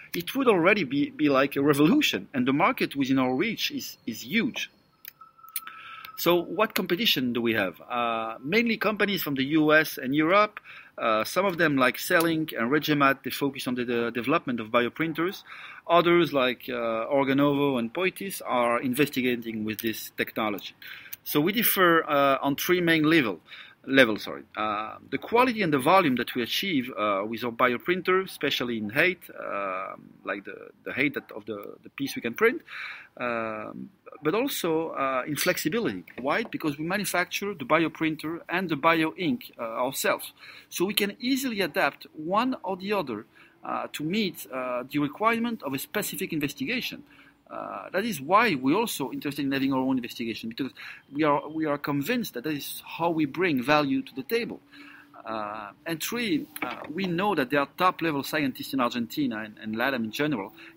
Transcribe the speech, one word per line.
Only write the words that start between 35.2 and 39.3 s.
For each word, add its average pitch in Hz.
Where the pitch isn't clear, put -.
in 151
flexibility. 165
Why? 160
Because 147
we 156
manufacture 190
the 151
bioprinter 156
and 180
the 160
bio 160
ink, 240